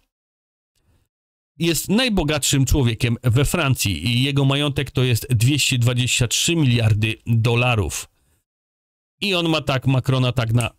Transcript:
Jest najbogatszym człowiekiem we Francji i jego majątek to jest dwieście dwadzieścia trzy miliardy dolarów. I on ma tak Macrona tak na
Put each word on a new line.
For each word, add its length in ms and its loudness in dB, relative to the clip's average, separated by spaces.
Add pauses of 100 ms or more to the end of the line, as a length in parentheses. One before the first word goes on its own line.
(1600)
Jest 300 -2
najbogatszym 760 0
człowiekiem 580 0
we 220 2
Francji 600 -2
i 160 2
jego 220 0
majątek 460 -2
to 120 -2
jest 280 0
dwieście 480 2
dwadzieścia 500 0
trzy 280 -2
miliardy 580 2 (120)
dolarów. 840 0 (1120)
I 140 -2
on 140 0
ma 120 0
tak 260 -4
Macrona 460 0
tak 200 -2
na 260 0